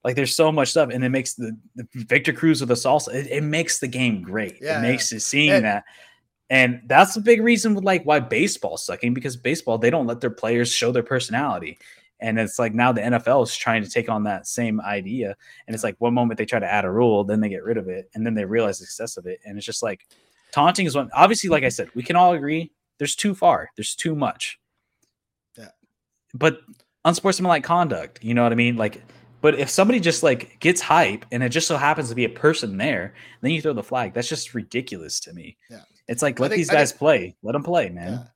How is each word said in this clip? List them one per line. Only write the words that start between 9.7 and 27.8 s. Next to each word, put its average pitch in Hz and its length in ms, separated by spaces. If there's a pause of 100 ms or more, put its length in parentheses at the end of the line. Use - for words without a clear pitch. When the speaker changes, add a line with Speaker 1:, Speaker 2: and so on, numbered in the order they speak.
Speaker 1:
they 117 120
don't 131 180
let 117 140
their 127 80
players 120 420
show 120 220
their 120 100
personality. 117 760 (440)
And 113 180
it's 107 180
like 117 160
now 120 200
the 110 100
N 120 100
F 120 140
L 131 160
is 117 120
trying 113 280
to 92 60
take 117 200
on 107 140
that 101 240
same 110 340
idea. 101 540 (320)
And 113 80
it's 110 80
like 104 160
one 120 140
moment 120 240
they 113 80
try 117 140
to 101 60
add 98 200
a 92 40
rule, 107 340
then 104 180
they 107 80
get 92 140
rid 113 140
of 92 120
it, 90 260
and 107 100
then 117 80
they 104 120
realize 104 340
the 92 60
success - 320
of 90 100
it. 92 180
And 101 120
it's 104 80
just - 180
like 104 240 (440)
taunting 180 340
is 135 100
one. 123 180
Obviously, 190 360
like 151 140
I 127 60
said, 110 240
we 120 80
can 165 140
all 180 180
agree 156 380 (260)
there's 143 180
too 202 200
far. 120 400
There's - 180
too 160 220
much. - 420 (1000)
Speaker 2:
Yeah. 113 120 (640)
Speaker 1:
But 156 280 (440)
unsportsmanlike 175 580
conduct, 147 600